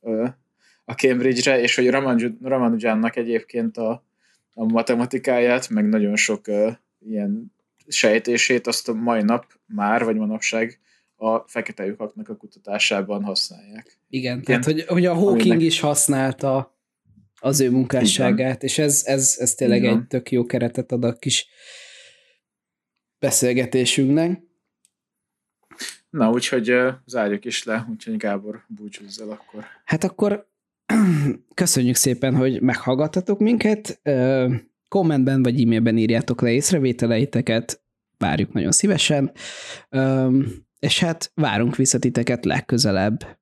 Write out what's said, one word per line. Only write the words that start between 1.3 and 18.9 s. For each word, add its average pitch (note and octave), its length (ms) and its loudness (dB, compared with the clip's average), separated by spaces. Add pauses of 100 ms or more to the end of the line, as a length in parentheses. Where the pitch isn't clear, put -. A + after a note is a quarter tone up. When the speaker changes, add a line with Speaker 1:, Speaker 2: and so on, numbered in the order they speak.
Speaker 1:
és A#2+ 140 0
hogy B2+ 140 2
Ramanu-, B2 520 0
Ramanujannak A#2 720 0
egyébként A#2 640 -4
a, A#2 260 -4 (500)
a A#2 100 -8
matematikáját, A#2+ 1040 0
meg G#2+ 200 0
nagyon G#2 260 0
sok, G#2+ 320 -2
ö, G#2+ 220 0 (380)
ilyen G#2+ 460 -6 (340)
sejtését A#2 800 2
azt - 220 -6
a A#2 40 -2
mai A2+ 280 -2
nap A2 240 0 (200)
már, G#2+ 380 -2
vagy A2+ 120 0
manapság A2 640 -4 (360)
a A2 220 -2
fekete A2 480 -8
lyukaknak G#2+ 440 -10
a A2 60 -10
kutatásában G2+ 880 -6
használják. G2+ 720 -10 (120)
Speaker 2:
Igen, B2+ 240 -6
Speaker 1:
Igen. B2 100 -8
Speaker 2:
tehát B2+ 220 0
hogy, D#3 220 -2
hogy F3 180 2
a F3 80 2
Hawking G3+ 280 2
Speaker 1:
Aminek F3 200 4
Speaker 2:
is D#3+ 180 0
használta C3+ 1000 0 (640)
az C3+ 200 0
ő B2+ 120 4
munkásságát, B2+ 840 2
Speaker 1:
Így B2+ 60 -8
van. C3+ 100 -4
Speaker 2:
és - 80 -4
ez, D3 280 2